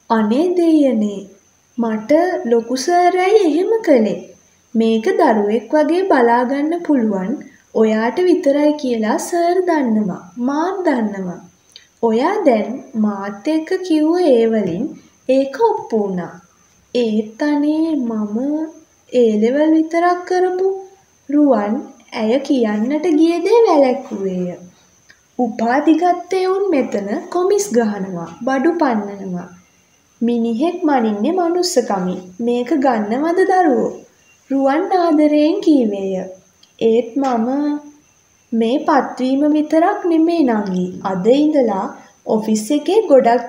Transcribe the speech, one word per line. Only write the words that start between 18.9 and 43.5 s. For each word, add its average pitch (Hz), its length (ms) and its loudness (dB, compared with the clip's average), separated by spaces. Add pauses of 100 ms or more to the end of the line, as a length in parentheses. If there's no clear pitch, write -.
ඒ 240 260 4
ලෙවල් 277 340 2
විතරක් 339 540 2
කරපු 370 420 0 (640)
රුවන් 254 440 2 (400)
ඇය 226 260 0
කියන්නට 254 720 -2
ගිය 330 300 2
දේ 427 200 4
වැළැක්වුවේය. 214 920 0 (840)
"උපාධිගත් 302 920 0
එවුන් 381 360 0
මෙතන 233 400 -2 (180)
කොමිස් 392 440 0
ගහනවා, 196 580 -4 (120)
බඩු 269 340 0
පන්නනවා. 202 720 -4 (760)
මිනිහෙක් 240 600 -2
මනින්නේ 240 500 0
මනුස්සකමින්. 339 880 -2 (160)
මේක 240 400 -2
ගන්නවද 262 680 0
දරුවෝ?" 330 420 2 (600)
රුවන් 269 440 0
ආදරයෙන් 302 680 2
කීවේය. 202 520 2 (640)
"ඒත් 226 360 2
මම" 254 340 -2 (1000)
"මේ 226 280 0
පත්වීම 269 720 0
විතරක් 320 540 2
නෙමේ 330 420 2
නංගි. 196 380 -2 (180)
අද 190 300 -4
ඉඳලා 269 520 0 (380)
ඔෆිස් 214 480 -2
එකේ 330 360 2
ගොඩක් 254 420 4